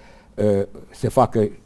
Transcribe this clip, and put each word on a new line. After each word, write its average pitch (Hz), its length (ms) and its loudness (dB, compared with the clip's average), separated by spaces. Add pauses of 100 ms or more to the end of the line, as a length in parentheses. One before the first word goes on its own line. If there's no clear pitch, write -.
(360)
uh, 104 260 2 (300)
să - 180 -6
facă 117 400 2 (160)